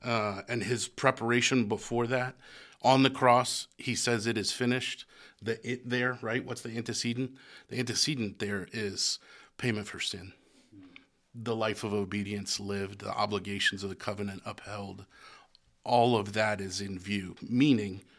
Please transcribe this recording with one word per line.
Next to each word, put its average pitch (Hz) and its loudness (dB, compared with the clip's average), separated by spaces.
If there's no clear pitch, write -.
uh, 107 0
and 117 -2
his 113 -2
preparation 120 2
before 117 -2
that. 127 -2
On 135 8
the 131 8
cross, 127 4
he 123 -4
says, 113 2
"It 113 2
is - 0
finished." 123 -2
The 110 -4
it 123 -6
there, 123 0
right? 113 -2
What's - -8
the 113 -8
antecedent? 120 -4
The - -4
antecedent 113 -2
there 101 -4
is 101 -2
payment 107 -2
for - -12
sin. 92 -8
The 117 -2
life 110 0
of 107 -2
obedience 101 -2
lived, 101 -4
the 101 -6
obligations 101 0
of 98 -6
the 95 -8
covenant 101 -6
upheld. 101 -12
All 120 6
of 101 0
that 107 2
is 95 -6
in 98 -6
view, 92 -4
meaning 113 2